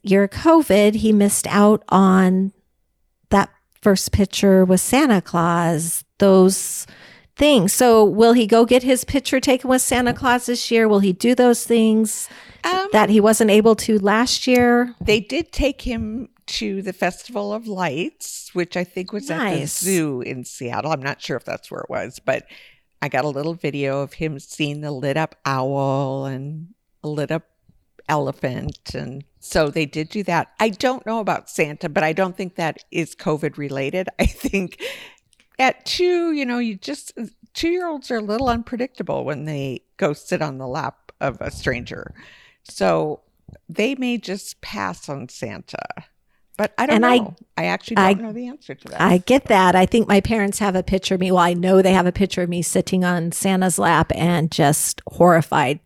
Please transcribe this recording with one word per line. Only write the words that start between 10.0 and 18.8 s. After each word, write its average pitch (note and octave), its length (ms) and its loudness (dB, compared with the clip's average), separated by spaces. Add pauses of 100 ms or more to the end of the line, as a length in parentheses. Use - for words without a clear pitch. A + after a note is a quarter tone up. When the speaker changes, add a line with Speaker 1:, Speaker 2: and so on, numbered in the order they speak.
Speaker 1:
Claus A#3+ 340 0
this A#3+ 220 -4
year? A3+ 180 4
Will G#3 120 4
he G3 140 2
do A#3+ 220 2
those B3 300 4
things A3 640 2 (360)
Speaker 2:
Um, F#4 300 -2
Speaker 1:
that G#3+ 180 4
he G#3+ 100 6
wasn't A3 300 4
able G#3+ 240 6
to G#3+ 240 0
last G#3+ 480 0
year? B3 520 2
Speaker 2:
They G#3+ 200 2
did D4 320 -6
take - 320 -4
him A3+ 460 -8 (180)
to G3 340 -6
the F#3+ 120 -10
Festival G3+ 600 -6
of A3+ 140 -10
Lights, F3+ 840 -6
which F3 220 -6
I F3+ 80 -2